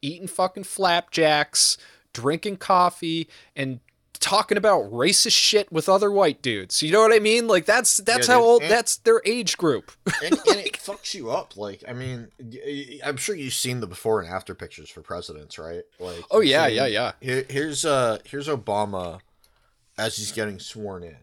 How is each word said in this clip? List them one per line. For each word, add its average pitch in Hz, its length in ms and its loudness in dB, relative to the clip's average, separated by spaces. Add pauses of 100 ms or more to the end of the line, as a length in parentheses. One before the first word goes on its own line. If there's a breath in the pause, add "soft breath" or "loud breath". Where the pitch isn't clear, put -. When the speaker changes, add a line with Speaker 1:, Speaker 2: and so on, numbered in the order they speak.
Speaker 1:
eating 170 280 -10
fucking 185 360 -4
flapjacks, 165 1120 2 (360 soft breath)
drinking 165 460 -4
coffee, 175 680 0 (280 soft breath)
and 131 240 -6 (400)
talking 208 360 0
about 185 360 2
racist 165 400 2
shit - 400 2
with 160 160 -2
other 190 220 4
white 196 320 2
dudes. 104 400 -4
You 156 100 0
know 208 80 6
what 220 120 6
I 226 60 6
mean? 220 300 2
Like, 190 160 4
that's, 226 320 2
that's 233 320 0
Speaker 2:
Yeah, 247 60 6
Speaker 1:
how 247 60 8
Speaker 2:
dude. 233 80 6
Speaker 1:
old, 233 140 8
Speaker 2:
And 170 80 0
Speaker 1:
that's 226 280 2
their 226 280 4
age 220 320 -2
group. 139 320 0 (160)
<laughs> - 0 - (160)
Speaker 2:
and, 151 120 0
and - 260 2
it - 140 -8
fucks - 380 -12
you 127 180 -10
up. 165 260 -6
Like, 101 320 -10
I 123 40 -10
mean, 123 360 -10 (100)
y-, 123 260 -18
y-, 143 400 -10
I'm 143 120 -4
sure 202 180 -6
you've 135 200 -8
seen 123 260 -4
the 110 80 -6
before 107 320 -2
and 85 100 -10
after 92 240 -8
pictures - 360 -18
for 85 120 -20
presidents, 78 560 -14
right? 85 240 -12 (160)
Like, 87 320 -12
Speaker 1:
Oh, 214 100 4
Speaker 2:
you've 160 120 4
Speaker 1:
yeah, 151 160 4
Speaker 2:
seen 110 80 0
Speaker 1:
yeah, 131 100 0
yeah. 110 340 -2
Speaker 2:
here, 131 300 -4
here's, 139 340 -4
uh, 127 400 2
here's 139 240 -10
Obama 101 720 -4 (760)
as 110 200 -4
he's 107 120 -8
getting 107 300 -6
sworn 101 420 -12
in 80 200 -18